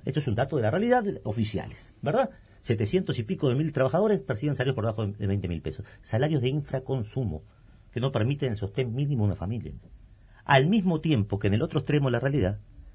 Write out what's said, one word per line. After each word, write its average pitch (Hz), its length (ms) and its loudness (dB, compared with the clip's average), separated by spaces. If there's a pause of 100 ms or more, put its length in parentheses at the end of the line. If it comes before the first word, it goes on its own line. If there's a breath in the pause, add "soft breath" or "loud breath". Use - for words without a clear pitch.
Esto 151 140 -2
es 143 80 -4
un 107 80 0
dato 139 220 0
de 120 40 2
la 107 80 2
realidad, 233 340 2 (200)
oficiales, 107 640 -4 (140)
¿verdad? 214 280 0 (320 loud breath)
Setecientos 117 560 0
y 113 60 -4
pico 117 260 0
de 123 60 2
mil 156 160 0
trabajadores 185 480 2
perciben 147 340 -2
salarios 135 220 0
por 101 80 -2
debajo 110 240 -2
de 104 200 -6
veinte 95 200 0
mil 82 140 -4
pesos. 80 240 -8 (180 loud breath)
Salarios 139 380 0
de 127 80 0
infraconsumo, 131 920 -4 (480 soft breath)
que 117 100 -4
no 135 100 0
permiten 131 400 0
el 104 60 -4
sostén 117 360 -4
mínimo 139 300 0
de 101 40 4
una 92 80 2
familia. 104 360 -6 (760 soft breath)
Al 139 220 6
mismo 180 340 2
tiempo 104 380 2
que 104 80 0
en 98 80 4
el 117 80 2
otro - 160 -2
extremo 143 300 2
de - 20 2
la 117 80 0
realidad, 113 400 2 (360 soft breath)